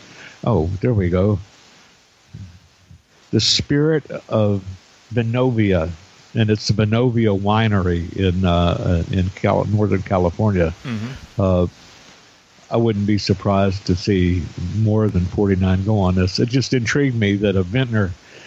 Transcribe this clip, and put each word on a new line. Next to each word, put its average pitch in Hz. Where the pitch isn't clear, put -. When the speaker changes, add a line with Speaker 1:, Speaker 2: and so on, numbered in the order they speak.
Speaker 1:
Oh, 87
there 123
we 95
go. 95
The 113
Spirit 147
of 104
Vonovia, 113
and 110
it's 107
the -
Vonovia 110
Winery 98
in, 92
uh, 87
uh, 87
in 95
Cal-, 98
Northern 98
California. 90
Speaker 2:
Mm-hmm. 117
Speaker 1:
Uh, 92
I 120
wouldn't 107
be 104
surprised 98
to 95
see 90
more 107
than 90
forty-nine 95
go 107
on 92
this. 92
It 120
just 127
intrigued 131
me 101
that 101
a 95
vintner, 110